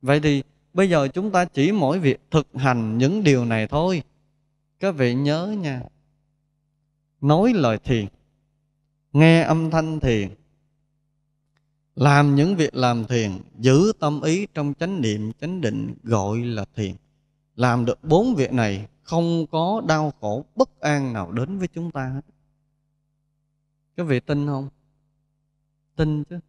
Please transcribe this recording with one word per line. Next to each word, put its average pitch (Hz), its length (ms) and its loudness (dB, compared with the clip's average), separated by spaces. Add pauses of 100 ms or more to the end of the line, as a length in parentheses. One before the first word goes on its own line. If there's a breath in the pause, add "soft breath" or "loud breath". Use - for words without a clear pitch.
Vậy 139 180 2
thì 147 240 0 (300)
bây 190 160 2
giờ 151 180 2
chúng 190 240 -4
ta 180 140 2
chỉ 156 260 0
mỗi 180 280 0
việc 139 220 0 (100)
thực 156 220 2
hành 120 440 0
những 165 260 2
điều 135 220 4
này 113 220 -2
thôi. 165 360 -2 (760)
Các 190 120 -2
vị 127 240 0
nhớ 156 440 -2
nha. 139 220 -6 (1400)
Nói 170 320 4
lời 127 240 2
thiền, 113 280 -2 (1080)
nghe 165 280 6
âm 160 300 0
thanh 156 280 -2
thiền, 107 300 0 (1700)
làm 143 400 4
những 165 200 2
việc 160 200 0
làm 120 300 0
thiền, 113 260 -2 (280)
giữ 139 400 4
tâm 147 220 -2
ý 170 320 -2
trong 143 260 -4
chánh 180 220 -4
niệm, 107 300 -2 (100)
chánh 175 200 -6
định 110 320 -4 (100)
gọi 107 360 0
là 117 260 -6 (100)
thiền. 95 200 -6 (600)
Làm 120 300 0
được - 180 -4
bốn 202 320 2
việc 131 180 -2
này 107 340 -2 (160)
không 165 480 -2
có 180 360 -2
đau 156 340 0
khổ, 110 240 -6 (100)
bất - 240 0
an 143 340 -2
nào 92 180 -6
đến 131 280 -6
với 185 80 -6
chúng 170 240 -10
ta 135 160 -8
hết. 135 140 -8 (1800)
Các 175 60 -4
vị 139 160 0
tin 143 280 -2
không? 139 220 -6 (1300)
Tin 151 280 -2
chứ. 175 260 -12